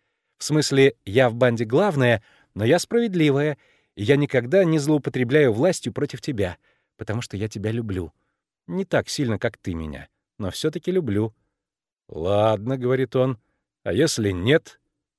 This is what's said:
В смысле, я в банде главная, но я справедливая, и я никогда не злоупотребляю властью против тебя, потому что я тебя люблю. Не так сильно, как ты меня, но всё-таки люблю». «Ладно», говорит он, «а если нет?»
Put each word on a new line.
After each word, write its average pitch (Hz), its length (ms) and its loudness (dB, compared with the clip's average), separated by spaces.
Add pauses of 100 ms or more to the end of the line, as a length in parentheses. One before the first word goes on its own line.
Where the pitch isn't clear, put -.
(380)
В - 60 -12
смысле, 139 500 4 (100)
я 120 240 2
в 113 60 -2
банде 120 300 2
главная, 127 580 2 (320)
но 101 100 -2
я 147 140 4
справедливая, 156 800 0 (360)
и 101 100 -6
я 139 120 6
никогда 143 480 2
не 160 140 2
злоупотребляю 139 720 2
властью 123 400 -2
против 131 300 -6
тебя, 98 340 -4 (400)
потому 110 240 -6
что - 160 -12
я 107 120 -4
тебя 107 240 -6
люблю. 98 400 -6 (540)
Не 185 180 -6
так 135 240 -2
сильно, 113 300 -2
как 113 200 -6
ты 92 160 -8
меня, 76 340 -10 (300)
но 95 120 -6
всё-таки 156 400 -6
люблю». 113 440 -2 (760)
«Ладно», 104 680 -2
говорит 127 380 -2
он, 131 220 0 (440)
«а 95 100 -6
если 113 380 0
нет?» 101 500 0 (380)